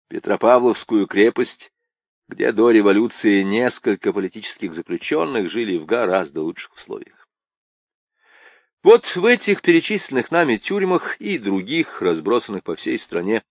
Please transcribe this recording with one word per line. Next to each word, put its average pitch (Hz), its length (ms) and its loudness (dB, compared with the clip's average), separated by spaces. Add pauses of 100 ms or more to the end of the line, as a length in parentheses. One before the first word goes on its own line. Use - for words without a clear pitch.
Петропавловскую 110 1000 2
крепость, - 640 0 (560)
где - 240 -2
до 113 200 4
революции 104 720 4
несколько 104 680 -2
политических 95 640 -8
заключенных 110 760 -4
жили 101 280 -4
в 78 80 -8
гораздо 90 560 -2
лучших - 340 -10
условиях. - 520 -16 (1600)
Вот 220 320 6
в 180 100 -2
этих 226 360 2
перечисленных 165 680 0
нами 139 260 2
тюрьмах 190 640 -4
и 202 200 -6
других, 101 640 -4
разбросанных 92 600 -2
по 85 120 -8
всей - 240 -6
стране 98 520 -4